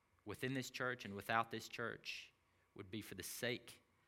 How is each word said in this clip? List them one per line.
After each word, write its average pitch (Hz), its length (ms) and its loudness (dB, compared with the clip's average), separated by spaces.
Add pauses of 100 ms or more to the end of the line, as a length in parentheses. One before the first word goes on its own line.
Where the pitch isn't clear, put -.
(240)
within 127 300 0
this 131 160 0
church 123 340 0
and 101 80 -4
without 113 380 6
this 113 180 -4
church - 640 -4 (440)
would 98 160 -10
be 107 120 -2
for - 120 -8
the 95 80 -4
sake - 560 -2 (300)